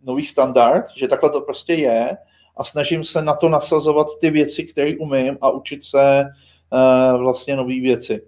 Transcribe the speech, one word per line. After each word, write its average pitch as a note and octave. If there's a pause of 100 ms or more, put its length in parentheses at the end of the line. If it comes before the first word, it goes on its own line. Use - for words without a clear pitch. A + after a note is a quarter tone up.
nový C3+
standard, C3 (100)
že C3+
takhle D3
to D3
prostě -
je C3 (400)
a C#3
snažím D#3
se D#3+
na D3+
to E3
nasazovat D3+ (140)
ty D#3+
věci, D3+
které D3+
umím C#3
a C3+
učit C3+
se, C#3 (480)
eh, B2+
vlastně B2+
nový B2+
věci. A#2+